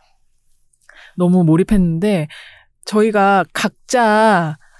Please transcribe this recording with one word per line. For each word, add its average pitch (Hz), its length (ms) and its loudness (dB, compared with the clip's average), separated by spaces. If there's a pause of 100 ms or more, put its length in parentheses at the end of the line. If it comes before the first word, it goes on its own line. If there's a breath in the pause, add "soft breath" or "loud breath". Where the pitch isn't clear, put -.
(1160 loud breath)
너무 180 260 2
몰입했는데 170 840 0 (560 loud breath)
저희가 202 680 0
각자 214 1040 0 (220 soft breath)